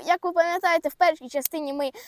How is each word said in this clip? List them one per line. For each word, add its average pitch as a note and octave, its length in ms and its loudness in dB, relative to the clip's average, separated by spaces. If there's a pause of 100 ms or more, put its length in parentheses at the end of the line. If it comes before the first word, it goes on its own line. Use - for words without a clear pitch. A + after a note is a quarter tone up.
Як F4 180 0
ви F4+ 80 -2
пам'ятаєте, E4+ 580 2
в - 40 -6
першій D#4+ 360 2
частині C#4+ 440 -4
ми C#4+ 180 -4 (160)